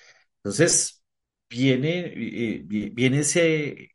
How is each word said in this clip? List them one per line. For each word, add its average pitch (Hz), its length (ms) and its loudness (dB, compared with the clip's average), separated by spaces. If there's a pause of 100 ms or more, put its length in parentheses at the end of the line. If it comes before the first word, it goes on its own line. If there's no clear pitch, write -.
(440)
Entonces, 113 580 0 (480)
viene, 135 640 0
eh, 107 500 -4
vi-, 101 260 -4
viene 127 320 2
ese, 156 720 0